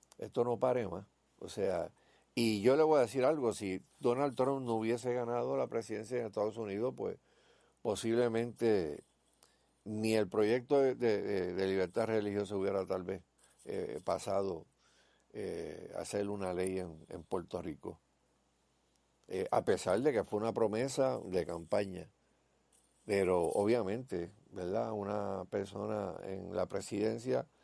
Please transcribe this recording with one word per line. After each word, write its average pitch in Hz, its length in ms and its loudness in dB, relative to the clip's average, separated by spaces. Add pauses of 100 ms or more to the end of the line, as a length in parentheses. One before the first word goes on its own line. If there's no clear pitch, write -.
(160)
esto 117 260 -2
no 120 160 -2
pare 123 280 2
más. 92 200 -8 (320)
O - 100 -10
sea, 90 420 -2 (420)
y 110 280 2
yo 127 140 6
le 156 60 6
voy 156 160 6
a 135 40 6
decir 123 240 2
algo, 135 280 2
si 95 260 -4 (200)
Donald 127 360 2
Trump 135 300 0
no 117 80 0
hubiese 113 400 0
ganado 120 420 -2
la 131 120 0
presidencia 113 500 -4
de 117 80 -2
Estados 107 320 -2
Unidos, 113 400 -2
pues 92 220 -6 (640)
posiblemente 113 1200 2 (800)
ni 110 320 0
el 107 120 4
proyecto 120 540 4
de, 131 140 4
de, 107 260 2
de, 92 320 0
de 95 140 0
libertad 95 400 0
religiosa 104 500 0
hubiera 98 280 0
tal 92 180 -2
vez, 92 180 -6 (440)
eh, 95 380 -6
pasado, 95 600 -2 (680)
eh, 87 640 -8
a - 80 -6
ser 101 240 -2
una 98 260 -2
ley 92 260 -2
en, 82 280 -8
en 87 160 -12
Puerto 90 380 -4
Rico. 85 400 -10 (1300)
Eh, 95 240 -2
a 113 120 4
pesar 95 380 2
de 143 100 4
que 104 120 2
fue 104 160 -2
una 110 140 0
promesa 123 680 0
de 92 260 -2
campaña. 87 640 -4 (960)
Pero 90 400 4
obviamente, 101 880 0 (180)
¿verdad? 104 400 -2
Una 101 540 -4
persona 101 800 -4
en 92 300 -8
la 92 120 0
presidencia 113 800 -2 (160)